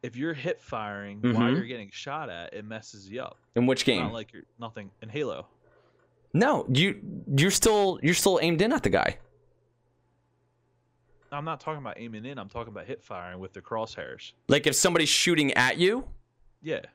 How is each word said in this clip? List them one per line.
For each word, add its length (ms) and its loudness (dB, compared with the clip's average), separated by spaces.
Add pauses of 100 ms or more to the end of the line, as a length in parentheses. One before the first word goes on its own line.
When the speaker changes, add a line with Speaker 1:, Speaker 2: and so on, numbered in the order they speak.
Speaker 1:
If 140 -10
you're 180 -4
hip 280 -4
firing 600 -8
while 120 2
Speaker 2:
Mm-hmm. 220 4
Speaker 1:
you're 100 -2
getting 260 -10
shot 400 -8
at, 220 -10
it 120 -12
messes 440 -14
you 120 -8
up. 160 -12 (180)
Speaker 2:
In 120 6
which 200 4
Speaker 1:
It's 120 6
not 60 -2
Speaker 2:
game? 80 -6
Speaker 1:
like 200 -12
you're 100 -18 (140)
nothing 320 -12 (140)
in 60 -14
Halo. 360 -6 (880)
Speaker 2:
No, 360 4
you, 300 2 (360)
you're 160 6
still, 500 4
you're 140 2
still 260 4
aimed 220 2
in 80 2
at 100 0
the 80 2
guy. 280 2 (2250)
Speaker 1:
I'm 140 -8
not 140 -6
talking 220 -8
about 180 -10
aiming 260 -12
in. 140 -10
I'm 100 -12
talking 240 -10
about 120 -12
hip 180 -12
firing 360 -12
with 140 -12
the 80 -14
crosshairs. 720 -8 (160)
Speaker 2:
Like 180 4
if 100 4
somebody's 340 4
shooting 440 4
at 240 4
you, 280 4 (560)
Speaker 1:
Yeah. 200 -4 (140)